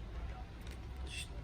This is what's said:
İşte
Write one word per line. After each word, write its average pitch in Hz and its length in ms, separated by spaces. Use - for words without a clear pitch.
İşte - 220